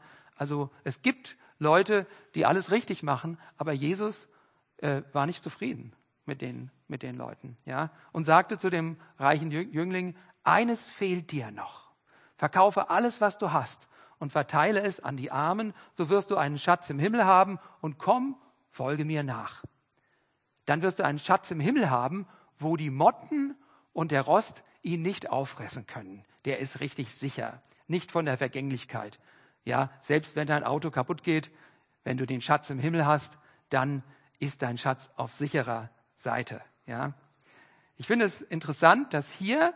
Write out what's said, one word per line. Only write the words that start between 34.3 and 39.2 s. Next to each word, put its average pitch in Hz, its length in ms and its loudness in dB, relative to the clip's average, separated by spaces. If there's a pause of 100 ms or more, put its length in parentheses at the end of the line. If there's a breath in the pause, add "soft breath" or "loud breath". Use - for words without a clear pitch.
ist 143 220 -6
dein 120 160 -4
Schatz - 380 -4
auf 123 180 -6
sicherer 120 560 -4 (260)
Seite. 120 460 -6 (240)
Ja. 135 280 -8 (840 soft breath)
Ich - 80 -14
finde 233 200 4
es - 160 -2
interessant, 165 720 4
dass 143 180 -2